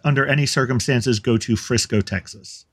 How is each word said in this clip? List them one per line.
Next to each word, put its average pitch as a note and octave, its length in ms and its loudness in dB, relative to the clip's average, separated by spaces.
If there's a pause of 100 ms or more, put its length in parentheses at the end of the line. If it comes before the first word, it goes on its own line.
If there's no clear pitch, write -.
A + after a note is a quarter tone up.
under C#3 220 2
any C#3 200 2
circumstances, B2+ 720 0
go A2+ 180 2
to A2+ 180 0
Frisco, A2 460 -2
Texas. - 720 -8